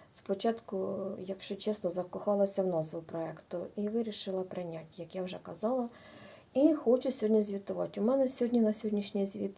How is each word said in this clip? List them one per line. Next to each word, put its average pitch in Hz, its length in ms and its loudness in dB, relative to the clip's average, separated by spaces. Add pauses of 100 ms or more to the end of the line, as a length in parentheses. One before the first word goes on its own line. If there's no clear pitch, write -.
(180)
Спочатку, 196 800 -2 (220)
якщо 190 380 -8
чесно, 208 340 -2
закохалася 196 720 2
в 185 40 4
назву 165 360 0
проєкту 165 640 -6 (100)
і 208 120 -2
вирішила 208 540 -2
прийняти, 165 440 -8 (100)
як 165 180 -12
я 190 80 -4
вже 180 200 -6
казала. 233 460 -2 (680)
І 302 200 8
хочу 254 380 2
сьогодні 214 300 4
звітувати. 196 580 -4
У 202 40 2
мене 262 240 4
сьогодні 240 320 2
на 214 120 6
сьогоднішній 208 540 0
звіт 202 320 -4